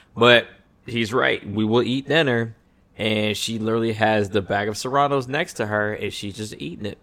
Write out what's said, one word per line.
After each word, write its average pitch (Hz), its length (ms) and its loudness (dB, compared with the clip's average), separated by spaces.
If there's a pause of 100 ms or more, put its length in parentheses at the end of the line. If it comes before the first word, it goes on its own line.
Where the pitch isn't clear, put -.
(160)
But 120 320 6 (400)
he's 117 260 -4
right. 127 340 0
We 104 160 -2
will 110 200 4
eat 135 240 -2
dinner, 123 480 2 (420)
and 107 400 0
she 113 220 -6
literally 113 340 0
has 107 380 2
the 104 100 2
bag 101 260 -2
of 107 100 -6
serranos 139 500 0
next 151 280 -4
to 110 120 -2
her, 104 260 0
and 101 180 -6
she's 101 240 -10
just 107 220 -10
eating 143 300 -10
it - 160 -10